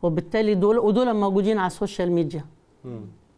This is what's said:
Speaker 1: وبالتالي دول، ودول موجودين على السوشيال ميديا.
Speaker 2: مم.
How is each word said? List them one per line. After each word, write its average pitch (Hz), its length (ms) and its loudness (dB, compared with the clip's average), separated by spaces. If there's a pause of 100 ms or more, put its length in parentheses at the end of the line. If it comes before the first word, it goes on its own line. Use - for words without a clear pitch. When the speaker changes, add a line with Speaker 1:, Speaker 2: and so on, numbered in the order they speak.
Speaker 1:
وبالتالي 208 520 0
دول، 208 240 4
ودول 226 360 2
موجودين 202 440 0
على 185 80 0
السوشيال 180 460 -4
ميديا. 165 320 -2 (400)
Speaker 2:
مم. 120 160 -12 (380)